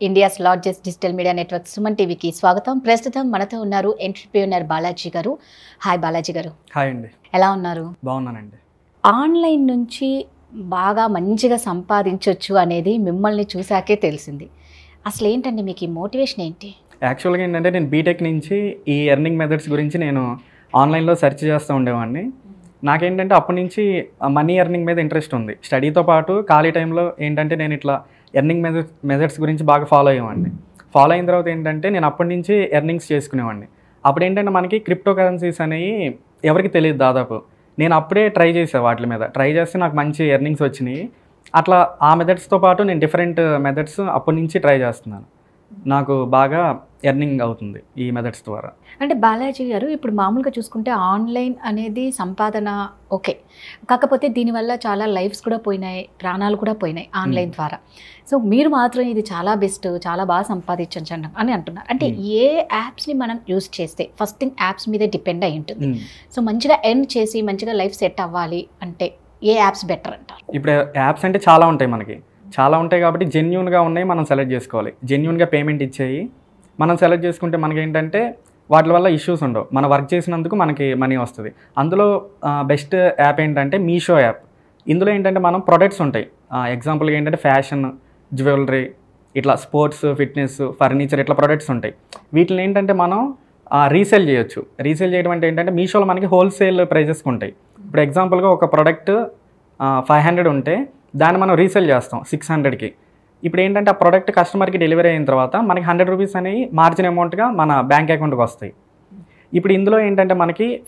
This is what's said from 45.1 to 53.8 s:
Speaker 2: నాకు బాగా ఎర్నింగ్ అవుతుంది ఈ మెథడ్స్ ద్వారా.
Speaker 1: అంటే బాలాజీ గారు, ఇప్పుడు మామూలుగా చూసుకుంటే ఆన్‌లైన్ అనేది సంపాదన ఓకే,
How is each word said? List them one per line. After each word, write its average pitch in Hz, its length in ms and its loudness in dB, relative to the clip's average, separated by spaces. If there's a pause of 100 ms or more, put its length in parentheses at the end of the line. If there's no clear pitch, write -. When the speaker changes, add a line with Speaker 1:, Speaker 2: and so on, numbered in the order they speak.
Speaker 2:
నాకు 139 380 0
బాగా 139 560 2 (240)
ఎర్నింగ్ 139 360 0
అవుతుంది 107 380 -6 (200)
ఈ 123 180 -6
మెథడ్స్ 117 320 -8
ద్వారా. 110 200 -10 (320)
Speaker 1:
అంటే 285 140 -2
బాలాజీ 240 580 -2
గారు, 214 140 -4
ఇప్పుడు 294 260 -6
మామూలుగా 214 460 0
చూసుకుంటే 220 320 -6
ఆన్‌లైన్ 233 640 -2 (100)
అనేది 226 460 -6
సంపాదన 208 800 -4 (240)
ఓకే, 190 240 -4 (540)